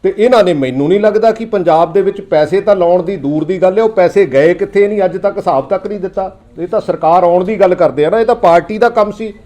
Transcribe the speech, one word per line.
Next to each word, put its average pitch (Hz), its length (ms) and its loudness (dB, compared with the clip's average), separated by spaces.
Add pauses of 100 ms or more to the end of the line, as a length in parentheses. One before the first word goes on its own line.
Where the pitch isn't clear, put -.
ਤੇ 190 140 -2
ਇਹਨਾਂ 226 260 4
ਨੇ, 180 100 0
ਮੈਨੂੰ 135 360 -2
ਨਹੀਂ 196 100 2
ਲੱਗਦਾ 214 320 2
ਕਿ 226 140 -6
ਪੰਜਾਬ 170 480 0
ਦੇ 196 80 2
ਵਿੱਚ 190 200 -4
ਪੈਸੇ 151 400 0
ਤਾਂ 202 140 2
ਲਾਉਣ 175 280 0
ਦੀ 196 120 -6
ਦੂਰ 147 280 -4
ਦੀ 175 180 -4
ਗੱਲ 185 160 2
ਹੈ, 220 60 2
ਉਹ 220 60 2
ਪੈਸੇ 190 360 2
ਗਏ 143 280 2
ਕਿੱਥੇ 196 340 0
ਨਹੀਂ, 208 180 -2
ਅੱਜ 180 120 -4
ਤੱਕ 196 200 -4
ਹਿਸਾਬ 165 320 -2
ਤੱਕ 196 180 -4
ਨਹੀਂ 202 120 -8
ਦਿੱਤਾ। 190 380 -8 (220)
ਇਹ 175 80 -6
ਤਾਂ 202 140 -2
ਸਰਕਾਰ 170 420 0
ਆਉਣ 175 200 2
ਦੀ 202 160 -4
ਗੱਲ 185 160 4
ਕਰਦੇ 147 300 0
ਆ 156 40 0
ਨਾ, 214 100 0
ਇਹ 226 60 2
ਤਾਂ 240 100 2
ਪਾਰਟੀ 175 420 2
ਦਾ 233 120 2
ਕੰਮ 214 220 0
ਸੀ। 208 220 -10 (120)